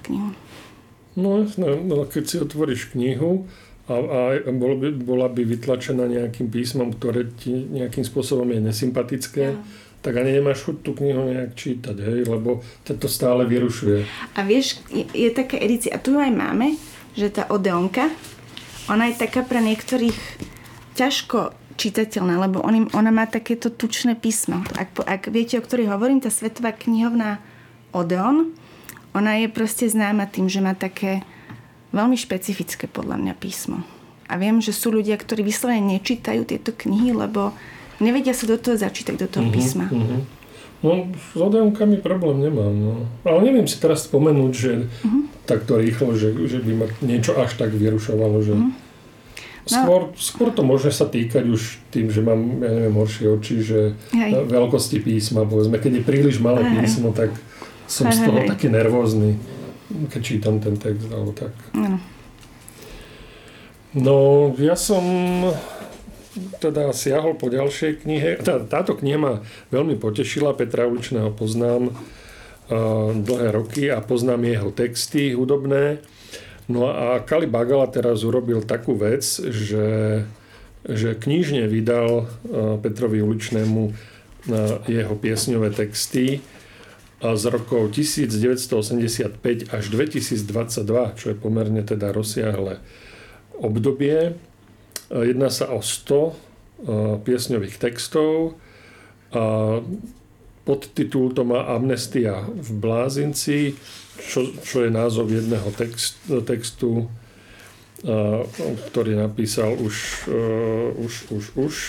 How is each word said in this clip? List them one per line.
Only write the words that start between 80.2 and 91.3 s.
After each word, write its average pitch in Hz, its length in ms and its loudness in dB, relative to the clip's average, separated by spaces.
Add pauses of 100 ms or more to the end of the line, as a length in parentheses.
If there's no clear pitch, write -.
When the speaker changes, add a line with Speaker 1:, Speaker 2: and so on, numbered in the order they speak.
Speaker 2:
že 113 320 -2
knižne 143 560 0
vydal, 117 380 2 (100)
eh, 113 80 -2 (560)
Petrovi 107 400 0
Uličnému, 110 640 0
eh, - 640 -10 (400)
jeho 107 240 0
piesňové 110 560 0
texty 127 720 -2 (800)
a 117 80 0
z 104 160 0
rokov 117 480 0
tisíc 143 400 0
deväťsto 123 400 0
osemdesiat 113 640 -2
päť 120 320 -2
až 107 160 -4
dvetisíc 120 560 -2
dvadsaťdva, 113 720 -2
čo - 160 -6